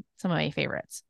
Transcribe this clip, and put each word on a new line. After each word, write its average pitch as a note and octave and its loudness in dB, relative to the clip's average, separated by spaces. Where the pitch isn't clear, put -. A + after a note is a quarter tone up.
some F#3 0
of E3+ 4
my D3+ 2
favorites. - -2